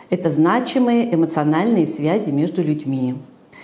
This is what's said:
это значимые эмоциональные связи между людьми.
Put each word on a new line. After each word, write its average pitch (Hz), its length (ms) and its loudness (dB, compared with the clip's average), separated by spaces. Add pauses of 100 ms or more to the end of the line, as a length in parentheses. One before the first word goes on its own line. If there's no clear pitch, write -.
это 180 220 -2
значимые 233 840 2
эмоциональные 160 720 2
связи 160 460 -2
между 175 320 0
людьми. 135 500 -2 (500)